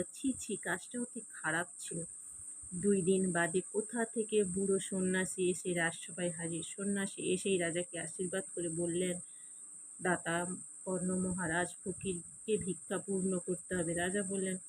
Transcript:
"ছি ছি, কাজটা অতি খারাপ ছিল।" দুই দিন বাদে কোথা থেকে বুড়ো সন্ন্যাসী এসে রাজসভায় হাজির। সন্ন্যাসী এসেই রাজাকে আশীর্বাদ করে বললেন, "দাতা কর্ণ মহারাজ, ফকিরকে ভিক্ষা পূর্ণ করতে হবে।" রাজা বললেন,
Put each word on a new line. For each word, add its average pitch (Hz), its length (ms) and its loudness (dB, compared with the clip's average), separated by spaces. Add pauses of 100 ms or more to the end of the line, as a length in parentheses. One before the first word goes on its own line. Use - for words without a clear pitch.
(120)
"ছি - 200 -2
ছি, - 240 -4
কাজটা 180 440 -4
অতি 240 200 -6 (100)
খারাপ 165 380 0 (100)
ছিল।" - 200 -6 (720)
দুই 196 300 6
দিন 190 200 6 (100)
বাদে 170 280 4 (120)
কোথা 214 320 0
থেকে 214 400 0
বুড়ো 190 360 4
সন্ন্যাসী 185 680 0
এসে 185 240 -2
রাজসভায় 170 580 0
হাজির। 165 320 -4
সন্ন্যাসী 196 560 -2 (120)
এসেই 190 260 2
রাজাকে 170 400 0
আশীর্বাদ 180 540 -2
করে 175 180 -2
বললেন, 175 460 2 (840)
"দাতা 170 360 2 (440)
কর্ণ 185 280 0 (100)
মহারাজ, 180 580 2
ফকিরকে 185 800 -2
ভিক্ষা 180 420 -2
পূর্ণ 190 400 2
করতে - 360 -2
হবে।" 170 200 2
রাজা 185 280 2
বললেন, 190 340 0 (120)